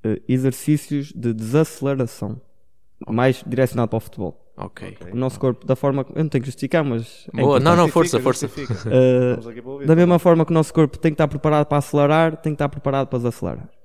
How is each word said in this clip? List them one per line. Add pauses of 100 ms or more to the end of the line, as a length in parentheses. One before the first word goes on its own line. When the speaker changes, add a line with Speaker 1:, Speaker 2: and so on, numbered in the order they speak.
Speaker 1:
Eh,
exercícios
de
desaceleração. (600)
Speaker 2:
Ok.
Speaker 1:
Mais
direcionado
para
o
futebol.
Speaker 2:
Ok.
Speaker 3:
Ok.
Speaker 1:
O
nosso
corpo,
da
forma
que,
eu
não
tenho
que
justificar,
mas
é
Speaker 2:
Boa.
Não,
Speaker 1:
importante.
Speaker 2:
não,
força,
Speaker 3:
Justifica,
Speaker 2:
força. (280)
Speaker 3:
justifica.
Speaker 1:
Eh,
Speaker 3:
Estamos
aqui
para
ouvir.
Speaker 1:
da
mesma
forma
que
o
nosso
corpo
tem
que
estar
preparado
para
acelerar,
tem
que
estar
preparado
para
desacelerar. (160)